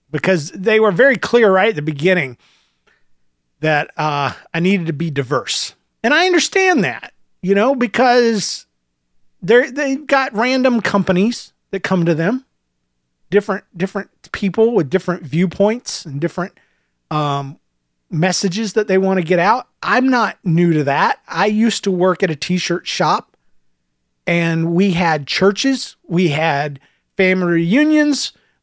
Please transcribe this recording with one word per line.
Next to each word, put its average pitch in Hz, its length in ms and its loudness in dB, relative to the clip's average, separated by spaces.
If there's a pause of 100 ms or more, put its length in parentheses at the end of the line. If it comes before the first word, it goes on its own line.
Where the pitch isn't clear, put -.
(120)
because 156 400 -2
they 214 280 0
were 220 120 4
very 247 240 4
clear 220 360 2
right 190 180 2
at 226 60 -2
the 151 60 -6
beginning. 151 560 -2 (1200)
That, 151 380 -2
uh, 143 360 -2 (200)
I 165 60 -4
needed 180 280 0
to 160 60 -4
be 160 160 -6
diverse. 131 640 -4 (280)
And 247 100 2
I 330 120 4
understand 370 580 2
that, 123 300 -8 (280)
you 190 140 0
know, 240 200 2
because 240 880 0 (760)
they're, 240 300 4
they've 277 340 -4
got 269 280 0
random 247 480 2
companies 196 720 0 (180)
that 190 100 -6
come 180 240 0
to 165 100 2
them, 202 300 -2 (840)
different, 202 360 -2 (100)
different - 560 -8
people 220 420 0
with 165 160 0
different 180 340 -4
viewpoints 190 800 -2
and 143 160 -10
different, 175 320 -6 (580)
um, 143 480 -4 (500)
messages 185 640 -2
that 214 140 0
they 190 100 2
wanna 190 240 0
get 170 180 0
out. 214 280 2 (160)
I'm 233 240 0
not 233 360 0
new 170 300 2
to 151 120 0
that. 156 420 0
I 175 200 -2
used 214 360 0
to 196 80 -2
work 180 320 0
at 175 80 2
a 151 40 -6
t-shirt - 520 -4
shop, - 480 -2 (880)
and 170 480 -2
we 190 180 2
had 165 360 -2
churches, 226 680 -2 (100)
we 175 240 0
had 147 500 -2 (360)
family 185 320 2
reunions, 277 840 2 (300)